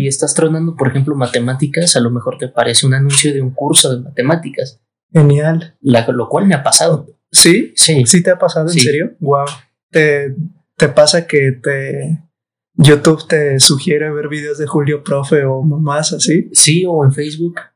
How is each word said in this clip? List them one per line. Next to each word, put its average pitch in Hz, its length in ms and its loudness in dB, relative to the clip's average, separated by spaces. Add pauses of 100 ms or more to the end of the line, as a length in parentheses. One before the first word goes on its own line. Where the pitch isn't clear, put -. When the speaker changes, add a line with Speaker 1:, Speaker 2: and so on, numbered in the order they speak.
Speaker 1:
estás 139 320 -2
tronando, 160 420 -2
por 131 120 -2
ejemplo, 135 260 -2
matemáticas, 131 840 -2
a 127 40 2
lo 117 100 0
mejor 123 280 -6
te 131 80 -8
aparece 117 400 0
un 131 60 2
anuncio 139 400 0
de 139 80 -2
un 131 120 -4
curso 143 440 0
de 117 60 -8
matemáticas. 143 800 -4 (320)
Speaker 2:
Genial. 151 680 2
Speaker 1:
La, 120 280 2
lo 120 200 -2
cual 175 180 0
me 185 100 4
ha 139 80 -4
pasado. 160 420 0 (240)
Speaker 2:
¿Sí? - 460 2
Speaker 1:
Sí. 143 280 2
Speaker 2:
¿Sí 175 180 4
te 185 100 2
ha 175 60 0
pasado? 165 280 0
¿En 175 80 -4
Speaker 1:
Sí. 160 60 2
Speaker 2:
serio? 147 400 0
Guau. 143 260 0 (440)
¿Te, 143 440 0 (420)
te 160 120 2
pasa 170 400 4
que 139 240 2
te, 139 680 -6 (560)
YouTube 151 520 2
te 143 320 0
sugiere 151 520 0
ver 147 160 -6
videos 147 300 -8
de 156 80 -4
Julio 147 380 -2
Profe 143 400 0
o 131 180 -2
mamás 151 500 -2
así? 151 400 0
Speaker 1:
Sí, 170 340 2
o 160 180 0
en 135 80 6
Facebook, 151 420 -6 (220)